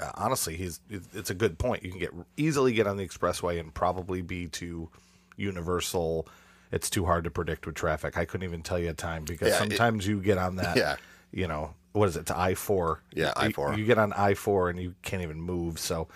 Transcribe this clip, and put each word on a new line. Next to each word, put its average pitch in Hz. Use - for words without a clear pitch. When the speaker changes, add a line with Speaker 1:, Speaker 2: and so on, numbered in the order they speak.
Speaker 1:
uh, -
honestly, 87
he's, 90
it's 101
a 98
good 90
point. 120
You 90
can 92
get, 85
easily 139
get 107
on 101
the 98
expressway 87
and 80
probably 92
be 87
to 85
Universal. 87
It's -
too 95
hard 85
to 82
predict 80
with 80
traffic. 78
I 85
couldn't 92
even 85
tell 90
you 85
a 78
time 82
because 82
Speaker 2:
Yeah, -
it -
Speaker 1:
sometimes 107
you 104
get 92
on 92
that, 87
Speaker 2:
Yeah. 73
Speaker 1:
you 90
know, 76
what 104
is 82
it? 78
It's 80
I 92
four. 87
Speaker 2:
Yeah, 78
Speaker 1:
You, 69
Speaker 2:
I 107
four. 139
Speaker 1:
you 107
get 110
on 104
I 101
four 95
and 87
you 90
can't 92
even 80
move. 85
So 82